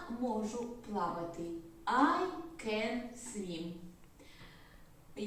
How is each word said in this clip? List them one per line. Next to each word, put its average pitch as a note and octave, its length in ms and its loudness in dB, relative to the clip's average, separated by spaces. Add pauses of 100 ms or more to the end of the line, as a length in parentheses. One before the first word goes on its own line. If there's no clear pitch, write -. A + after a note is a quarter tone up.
(200)
можу A#3+ 560 0
плавати. E3+ 680 -2 (420)
I D#4+ 420 8 (380)
can A3 360 2 (160)
swim. F3 560 -4 (1500)